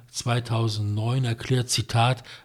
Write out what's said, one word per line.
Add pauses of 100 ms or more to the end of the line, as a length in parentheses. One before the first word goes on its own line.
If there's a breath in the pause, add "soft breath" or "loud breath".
zweitausendneun
erklärt,
Zitat, (220 loud breath)